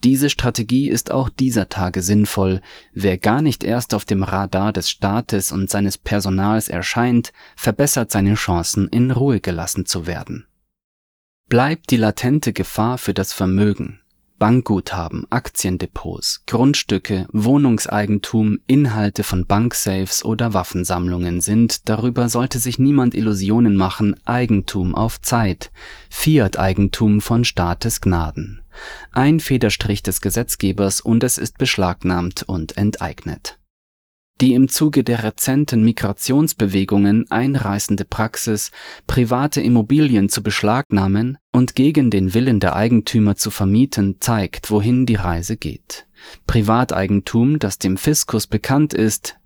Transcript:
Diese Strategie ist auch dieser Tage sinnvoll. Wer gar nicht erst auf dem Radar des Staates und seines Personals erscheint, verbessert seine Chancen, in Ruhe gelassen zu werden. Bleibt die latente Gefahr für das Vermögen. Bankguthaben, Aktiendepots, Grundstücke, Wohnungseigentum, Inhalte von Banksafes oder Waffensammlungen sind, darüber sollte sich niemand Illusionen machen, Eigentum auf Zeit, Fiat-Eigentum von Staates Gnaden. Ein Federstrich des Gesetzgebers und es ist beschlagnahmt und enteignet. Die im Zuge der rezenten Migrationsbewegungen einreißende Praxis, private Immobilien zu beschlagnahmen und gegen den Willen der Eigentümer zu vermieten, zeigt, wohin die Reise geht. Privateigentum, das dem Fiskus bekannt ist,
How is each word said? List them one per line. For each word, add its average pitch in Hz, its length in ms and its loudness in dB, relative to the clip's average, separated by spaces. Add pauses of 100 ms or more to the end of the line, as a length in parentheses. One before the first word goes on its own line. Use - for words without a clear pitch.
Diese 135 240 4
Strategie 123 600 -2
ist - 220 -2
auch 131 160 0
dieser 120 400 -2
Tage 92 340 -4
sinnvoll. 95 600 2 (320)
Wer 95 240 0
gar 117 240 0
nicht 147 240 0
erst 120 280 -2
auf - 120 -4
dem 98 180 0
Radar 95 480 -2
des 92 180 -4
Staates 104 640 -2
und 98 180 -2
seines 101 280 -2
Personals 101 720 -2
erscheint, 120 640 0 (240)
verbessert 123 520 0
seine 101 260 2
Chancen, 92 520 -2
in 123 240 0
Ruhe 127 300 2
gelassen 87 440 -6
zu 85 220 -6
werden. 85 400 -10 (1000)
Bleibt 139 420 0
die 123 60 4
latente 117 560 0
Gefahr 120 440 -2
für - 160 -4
das - 200 -4
Vermögen. 98 680 0 (400)
Bankguthaben, 101 920 0
Aktiendepots, - 1120 -6
Grundstücke, 110 880 0
Wohnungseigentum, 107 1300 0
Inhalte 110 560 2
von 92 240 -2
Banksafes 98 760 0
oder 113 300 -2
Waffensammlungen 90 880 -2
sind, 110 480 0
darüber 120 400 0
sollte 123 300 -2
sich 117 180 -4
niemand 131 380 4
Illusionen 107 600 2
machen, 95 400 0 (100)
Eigentum 104 680 -2
auf 113 280 -2
Zeit, 110 500 -2 (400)
Fiat-Eigentum 104 1080 2
von 117 260 0
Staates - 540 -2
Gnaden. 82 640 -4 (500)
Ein 147 280 4
Federstrich 110 640 0
des - 180 -4
Gesetzgebers 98 800 -2
und 117 220 2
es 127 160 -2
ist - 180 -8
beschlagnahmt 90 840 -2
und 82 340 -6
enteignet. - 800 -4 (840)
Die 131 140 4
im 131 160 6
Zuge 147 340 2
der 117 200 0
rezenten 127 600 0
Migrationsbewegungen 104 1500 2
einreißende 104 760 -2
Praxis, - 640 -4 (360)
private 123 540 0
Immobilien 120 680 4
zu - 140 -4
beschlagnahmen 107 960 0 (120)
und 123 220 2
gegen 139 380 4
den 95 240 0
Willen 120 240 2
der 90 160 0
Eigentümer 107 600 2
zu - 140 -4
vermieten, 104 720 2
zeigt, 107 500 -2
wohin 120 380 2
die 117 80 2
Reise 87 420 -2
geht. - 480 -12 (400)
Privateigentum, 110 1120 2
das 104 220 -4
dem 95 180 0
Fiskus - 480 0
bekannt 143 480 0
ist, - 520 -2